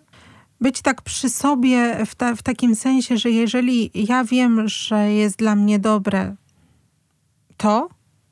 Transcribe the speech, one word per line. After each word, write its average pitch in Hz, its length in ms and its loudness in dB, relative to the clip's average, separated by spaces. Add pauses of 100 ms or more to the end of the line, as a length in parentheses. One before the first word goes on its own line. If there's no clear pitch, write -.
(600)
być 262 200 0
tak 262 200 -2
przy - 280 -6
sobie 247 760 0
w - 100 -12
ta-, 240 200 -2
w - 80 -12
takim 240 320 0
sensie, 254 420 0
że 233 120 0
jeżeli 233 640 0
ja 233 300 0
wiem, 233 440 2
że 208 460 -2
jest 214 240 0
dla 214 180 2
mnie 208 240 2
dobre 196 560 -2 (1200)
to, 226 320 0 (420)